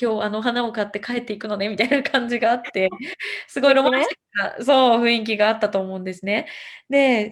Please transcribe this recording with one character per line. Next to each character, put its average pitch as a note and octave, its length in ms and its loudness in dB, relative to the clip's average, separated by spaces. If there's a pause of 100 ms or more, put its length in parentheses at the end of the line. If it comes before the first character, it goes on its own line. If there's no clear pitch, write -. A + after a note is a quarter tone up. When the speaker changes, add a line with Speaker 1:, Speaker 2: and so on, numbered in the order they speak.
Speaker 1:
今 A3 180 0
日 G#3 40 -2
あ G#3 60 -2
の G#3+ 120 -4
花 A#3+ 240 -2
を A3+ 60 -6
買 A3 140 -4
っ G#3 60 -8
て G#3 100 -6
帰 A#3+ 160 -6
っ A#3+ 80 -4
て G#3+ 80 -8
い G#3 60 -8
く G#3+ 100 -10
の G3+ 80 -4
ね」 G3 100 -4
み G#3+ 80 -8
た G#3 80 0
い B3+ 60 -2
な C4+ 140 2
感 A#3+ 260 -2
じ A#3+ 100 -2
が A#3 120 2
あ - 20 2
っ A#3+ 80 -2
て、 F#3 280 -2
Speaker 2:
<laughs> - 600 -10
Speaker 1:
す - 100 -8
ご C4+ 100 4
い C4+ 40 6
ロ C4+ 100 6
マ C4 60 4
ン C4 140 2
チ - 40 2
ッ - 20 -4
ク - 60 -8 (220)
な、 G3 140 -2
Speaker 2:
素 - 60 -12
敵 - 20 -8
ね。 A#3 60 -8
Speaker 1:
そ B3+ 340 6
う、 A#3+ 40 2
雰 A#3 80 4 (100)
囲 - 40 -6
気 A3 100 -2
が G#3 140 4
あ - 20 4
っ A3 80 -4
た G#3+ 80 2
と G3+ 140 -2
思 F#3+ 160 -6
う - 20 -8
ん F#3 60 -10
で F#3+ 80 -6
す F3+ 120 -14
ね。 G3+ 220 -2 (420)
で、 C4+ 280 4 (140)